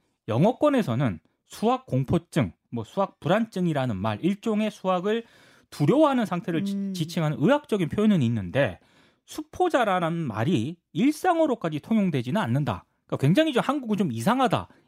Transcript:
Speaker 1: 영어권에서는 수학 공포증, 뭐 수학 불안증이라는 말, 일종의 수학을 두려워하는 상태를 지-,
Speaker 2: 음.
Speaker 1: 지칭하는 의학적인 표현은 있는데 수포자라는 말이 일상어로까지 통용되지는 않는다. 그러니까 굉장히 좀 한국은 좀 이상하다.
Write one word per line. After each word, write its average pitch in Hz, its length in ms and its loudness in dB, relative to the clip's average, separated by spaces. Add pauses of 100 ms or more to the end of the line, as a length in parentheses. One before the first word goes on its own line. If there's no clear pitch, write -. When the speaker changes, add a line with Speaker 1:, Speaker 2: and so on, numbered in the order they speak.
(280)
Speaker 1:
영어권에서는 143 920 0 (260)
수학 247 400 -2
공포증, 135 640 -2 (180)
뭐 113 140 -6
수학 - 360 -6
불안증이라는 165 760 -2
말, 104 280 -2
일종의 208 460 -2
수학을 202 540 -2 (460)
두려워하는 247 560 4
상태를 175 380 -4
지-, 202 100 -4
Speaker 2:
음. 196 200 -6
Speaker 1:
지칭하는 160 460 -2
의학적인 214 480 2
표현은 208 340 2
있는데 117 560 0 (640)
수포자라는 214 720 0
말이 139 640 -2 (160)
일상어로까지 285 880 0
통용되지는 170 600 0
않는다. 120 440 -2 (220)
그러니까 - 200 -2
굉장히 302 260 4
좀 226 120 2
한국은 254 320 -2
좀 175 160 0
이상하다. 156 560 0 (200)